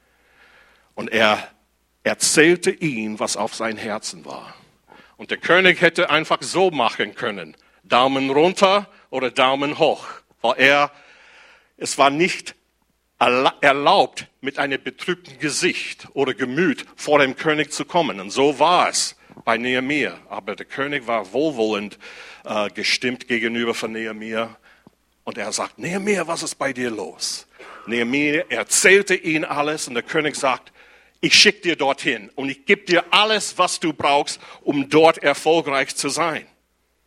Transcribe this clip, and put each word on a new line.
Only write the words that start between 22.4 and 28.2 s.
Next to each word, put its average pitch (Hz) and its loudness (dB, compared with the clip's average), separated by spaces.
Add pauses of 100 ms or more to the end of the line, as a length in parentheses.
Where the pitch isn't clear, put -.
äh, 104 -4
gestimmt - -4
gegenüber 117 -2
von 113 -8
Nehemia. 110 -8 (680)
Und 120 -10
er 104 -8
sagt, - -6
„Nehemia, 185 -2
was 165 -6
ist 151 -10
bei 139 -4
dir 123 -4
los?“ - -8 (400)
Nehemia 139 0